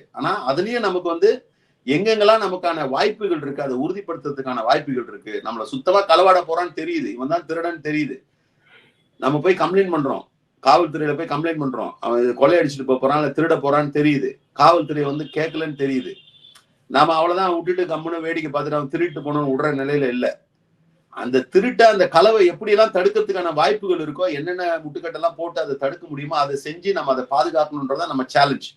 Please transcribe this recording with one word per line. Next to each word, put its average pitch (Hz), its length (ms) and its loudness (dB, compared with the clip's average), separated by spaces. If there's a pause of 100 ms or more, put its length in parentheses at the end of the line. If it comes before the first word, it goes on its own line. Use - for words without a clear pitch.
(120)
ஆனா 139 420 -4
அதுலயும் 220 260 -2
நமக்கு 180 280 -2
வந்து 196 380 2 (400)
எங்கெங்கெல்லாம் 208 560 2
நமக்கான 170 460 -4
வாய்ப்புகள் 180 540 -2
இருக்கு, 143 200 -8
அதை 131 140 -4
உறுதிப்படுத்துறதுக்கான 143 840 -6
வாய்ப்புகள் 135 460 0
இருக்கு. 104 360 -10
நம்மள 113 180 -8
சுத்தமா 185 440 0
களவாட 180 340 6
போறான்னு 165 360 -4
தெரியுது, 160 300 -4
இவன் 120 220 -8
தான் 170 180 -2
திருடன்னு 165 360 -6
தெரியுது, 151 340 -4 (1000)
நம்ம 147 220 0
போய் 180 140 4
கம்ப்ளைண்ட் 180 380 2
பண்றோம், 139 300 -2 (400)
காவல்துறையில 151 540 2
போய் 160 100 -6
கம்ப்ளைண்ட் 156 360 -4
பண்றோம், 117 380 -4
அவன் 120 220 0
இது 123 120 2
கொள்ளை 156 240 6
அடிச்சுட்டு 139 280 0
போப் 131 140 2
போறான், 143 180 2
இல்ல 147 120 0
திருட 156 280 2
போறான்னு 143 320 0
தெரியுது, 147 420 2 (200)
காவல்துறை 156 500 4
வந்து 147 220 -4
கேட்கலன்னு 156 520 -6
தெரியுது, 135 380 -4 (720)
நாம 151 280 4
அவ்வளவுதான் 175 480 0
விட்டுட்டு 180 320 -2
கம்முன்னு 165 260 -6
வேடிக்கை 160 300 -4
பார்த்துட்டு 147 240 -4
அவன் 147 140 -2
திருட்டு 165 320 -4
போனோம்னு 147 300 -2
விடுற 143 240 0
நிலையில 135 340 0
இல்ல. 123 340 -4 (680)
அந்த 123 440 -2
திருட்ட, 196 300 4
அந்த 202 300 6
களவை 208 360 6
எப்படியெல்லாம் 208 440 2
தடுக்கிறதுக்கான 185 640 0
வாய்ப்புகள் 180 440 0
இருக்கோ, 156 340 -4
என்னென்ன 170 460 -4
முட்டுக்கட்டெல்லாம் 160 580 -6
போட்டு 170 240 -6
அதை 143 160 -4
தடுக்க 139 320 -6
முடியுமோ 147 280 -6
அதை 139 280 -2
செஞ்சு 175 280 -6
நம்ம 139 200 -2
அதை 127 120 -2
பாதுகாக்கணுன்றதான் 151 840 -2
நம்ம 135 200 -4
சேலஞ்ச். 139 500 0